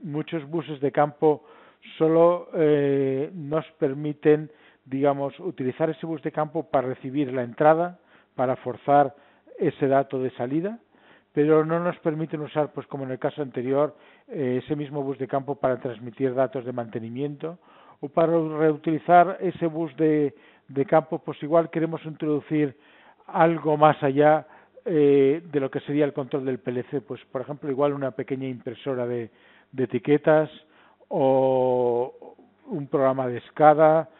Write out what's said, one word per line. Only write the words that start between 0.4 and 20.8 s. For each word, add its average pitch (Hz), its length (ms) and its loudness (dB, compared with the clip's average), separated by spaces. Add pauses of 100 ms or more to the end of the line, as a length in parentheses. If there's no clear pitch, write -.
buses 147 320 -6
de 139 120 -2
campo 147 520 0 (520)
solo, 165 580 4
eh, 143 800 0
nos 156 320 -6 (140)
permiten, 151 720 0 (340)
digamos, 139 560 -2
utilizar 156 500 -4
ese 156 160 -10
bus 160 160 -8
de 156 100 -6
campo 151 380 -6
para 131 180 0
recibir 131 440 -6
la 131 100 -4
entrada, 160 560 2 (360)
para 127 220 0
forzar 139 580 2 (440)
ese 151 280 -2
dato 135 340 0
de 127 120 -4
salida, 165 460 -6 (560)
pero 156 300 4
no 165 160 -2
nos 175 180 -4
permiten 156 420 -6
usar, 147 320 -4
pues 135 140 -12
como 139 180 -10
en 131 60 -8
el 127 80 -8
caso 147 240 -4
anterior, 135 540 -2 (320)
eh, 131 360 -4
ese 151 120 -6
mismo 147 260 -8
bus 135 160 -8
de 131 80 -8
campo 139 300 -4
para 127 240 -2
transmitir 123 520 -6
datos 127 320 -2
de 123 80 -10
mantenimiento 123 840 -10 (420)
o 147 80 -10
para 165 240 0
reutilizar 160 1080 2
ese 170 260 -4
bus 160 300 -6
de, 151 380 2 (340)
de 139 180 -2